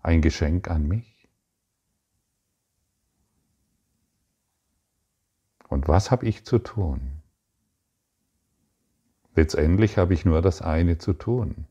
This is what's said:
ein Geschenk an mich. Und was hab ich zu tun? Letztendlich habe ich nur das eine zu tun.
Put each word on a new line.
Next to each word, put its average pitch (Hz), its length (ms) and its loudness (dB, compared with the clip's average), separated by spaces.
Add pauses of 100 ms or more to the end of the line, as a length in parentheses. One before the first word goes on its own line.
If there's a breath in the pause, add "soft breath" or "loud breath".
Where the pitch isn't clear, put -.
ein 82 200 2
Geschenk 82 480 -2
an 76 160 -2
mich. 107 420 -8 (4000)
Und 69 200 0
was 90 220 4
hab 123 120 2
ich 113 220 -4
zu 120 140 0
tun? 71 640 -6 (2000)
Letztendlich 82 640 2
habe 92 160 2
ich - 100 -4
nur 82 180 2
das 92 200 0
eine 82 360 0
zu - 140 -4
tun. - 580 -6